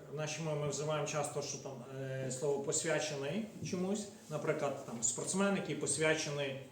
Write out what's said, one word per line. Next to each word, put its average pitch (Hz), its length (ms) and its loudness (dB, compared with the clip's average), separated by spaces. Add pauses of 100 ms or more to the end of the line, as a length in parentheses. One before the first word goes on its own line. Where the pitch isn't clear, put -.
(140)
в - 20 -6
нашій 151 260 -2
мові 151 180 0
ми 147 100 0
вживаємо 147 380 0
часто, 147 340 0
що - 160 -4
там, 139 140 -8 (300)
е, 131 300 -2
слово 143 320 2
«посвячений» 151 840 0 (240)
чомусь. 190 380 0 (220)
Наприклад, 147 560 0
там, 117 180 -6
спортсмен, 190 520 4
який 151 200 0
посвячений 143 840 2 (120)